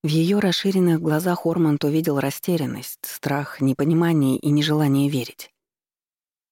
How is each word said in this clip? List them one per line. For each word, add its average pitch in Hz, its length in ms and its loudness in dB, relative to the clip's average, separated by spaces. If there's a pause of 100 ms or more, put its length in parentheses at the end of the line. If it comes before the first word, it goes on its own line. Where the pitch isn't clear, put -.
В - 20 -2
её 165 320 2
расширенных 180 600 2
глазах 170 440 -2
Орманд 165 380 2
увидел 151 380 0
растерянность, 139 840 -6
страх, - 560 -6
непонимание 143 800 2
и 147 120 -2
нежелание 147 580 2
верить. - 440 -6 (1000)